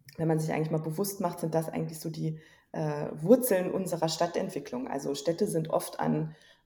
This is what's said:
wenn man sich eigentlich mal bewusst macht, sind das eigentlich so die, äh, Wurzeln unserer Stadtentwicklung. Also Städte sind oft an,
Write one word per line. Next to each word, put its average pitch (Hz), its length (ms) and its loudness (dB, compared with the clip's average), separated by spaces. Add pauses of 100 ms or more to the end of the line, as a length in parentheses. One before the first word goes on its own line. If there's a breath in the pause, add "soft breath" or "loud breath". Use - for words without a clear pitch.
(200)
wenn 156 80 2
man 160 100 4
sich 156 140 -2
eigentlich 156 180 0
mal 160 80 2
bewusst 160 420 -4
macht, 175 200 -2
sind 165 140 -2
das 160 140 2
eigentlich 160 300 -4
so 165 120 -8
die, 160 280 -4 (340 loud breath)
äh, 151 420 -2
Wurzeln 185 580 6
unserer 175 360 0
Stadtentwicklung. 160 800 -2
Also 143 300 -4
Städte 170 320 0
sind 160 220 0
oft - 280 -2
an, 156 380 0 (300 loud breath)